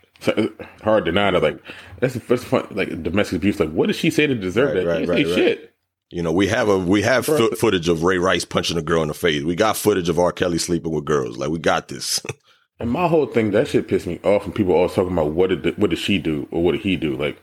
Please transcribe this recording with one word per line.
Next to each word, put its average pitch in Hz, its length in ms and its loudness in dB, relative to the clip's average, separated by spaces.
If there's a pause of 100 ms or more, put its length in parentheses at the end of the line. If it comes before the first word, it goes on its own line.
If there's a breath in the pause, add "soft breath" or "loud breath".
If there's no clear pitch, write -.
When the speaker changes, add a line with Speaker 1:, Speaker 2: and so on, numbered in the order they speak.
(200)
Speaker 1:
so, - 120 0
uh, - 320 -4 (180)
hard 107 240 2
to 82 60 0
deny 101 180 2
that. 87 120 2
Like, 73 160 0 (420 loud breath)
that's 123 140 0
the 113 60 -8
first 123 240 -2
fun, - 280 -2
like, 85 300 -6
domestic 90 360 0
abuse. 98 220 0
Like, 78 100 -2
what 98 160 0
did 208 100 -2
she 170 140 0
say 151 160 2
to 139 80 0
deserve 104 400 0
Speaker 2:
Right, 90 100 0
Speaker 1:
that? - 20 -2
Speaker 2:
right, 85 140 0
Speaker 1:
She - 60 -4
didn't - 20 -2
Speaker 2:
right, 87 180 0
Speaker 1:
say 82 40 0
Speaker 2:
right. 175 280 0
Speaker 1:
shit. - 160 -20 (360)
Speaker 2:
You 85 120 -6
know, 82 100 -2
we 95 160 2
have 113 200 0
a, 98 80 4
we 95 260 2
have 120 260 2
Speaker 1:
Right. 151 100 2
Speaker 2:
fo-, 113 180 2
footage 92 320 2
of 82 140 2
Ray 92 160 2
Rice 87 260 0
punching 90 320 -2
a 82 60 -2
girl 82 180 0
in 78 80 0
the 73 60 -4
face. 76 300 0
We 85 100 -2
got 104 240 0
footage 95 320 0
of 78 80 0
R. 87 140 4
Kelly 87 260 -2
sleeping 82 340 -2
with 76 140 -4
girls. 64 320 -2
Like, 67 120 -4
we 82 80 -2
got 80 300 0
this. - 380 -6
<laughs> - 40 -8 (520 soft breath)
Speaker 1:
And 120 80 -4
my 170 180 0
whole 151 180 2
thing, 110 240 0
that 104 180 2
shit 117 200 0
pissed 92 180 -2
me 85 180 -6
off 101 200 2
when - 100 -8
people 90 180 2
always 87 220 2
talking 90 180 0
about 78 200 0
what 92 180 2
did 85 140 -2
the, - 80 0
what 98 180 0
did 80 80 0
she 101 180 0
do 78 340 -2
or 85 120 -2
what 87 100 4
did 71 80 -4
he 92 160 0
do. 73 180 -2
Like, 69 280 -4